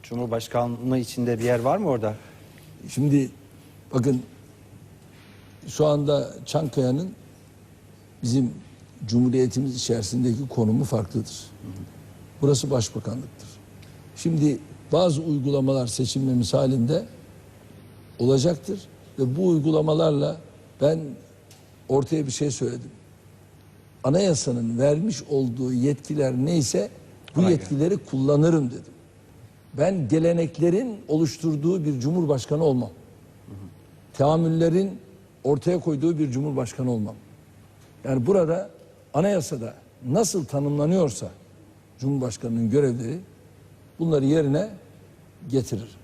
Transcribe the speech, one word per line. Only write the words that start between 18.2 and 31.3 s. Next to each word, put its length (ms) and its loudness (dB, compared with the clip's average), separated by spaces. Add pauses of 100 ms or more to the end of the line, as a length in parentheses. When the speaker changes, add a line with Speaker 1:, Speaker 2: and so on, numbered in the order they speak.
Speaker 2:
Ve 180 0
bu 100 2
uygulamalarla 880 2 (440)
ben 180 2 (880)
ortaya 360 0
bir 60 -6
şey 200 -2
söyledim. 400 -6 (1120)
Anayasanın 760 2
vermiş 500 2
olduğu 440 0
yetkiler 600 0
neyse 560 0 (460)
bu 40 2
Speaker 1:
Ona 100 6
göre. 100 4
Speaker 2:
yetkileri 380 0
kullanırım 720 2
dedim. 220 -14 (800)
Ben 340 0
geleneklerin 920 2 (100)
oluşturduğu 800 0